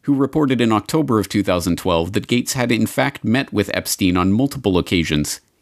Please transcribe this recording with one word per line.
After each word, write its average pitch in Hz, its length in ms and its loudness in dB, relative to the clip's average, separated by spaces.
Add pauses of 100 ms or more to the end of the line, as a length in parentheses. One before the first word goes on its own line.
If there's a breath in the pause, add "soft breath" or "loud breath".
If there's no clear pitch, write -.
who 143 140 0
reported 135 440 0
in 117 140 2
October 123 440 0
of 98 120 0
two 101 140 0
thousand 90 340 0
twelve 85 340 0
that 98 160 -4
Gates - 260 -2
had 123 200 0
in 113 140 2
fact - 360 -4
met 120 300 -2
with 104 200 0
Epstein 92 440 0
on 92 160 2
multiple 120 440 0
occasions, 78 600 0 (220)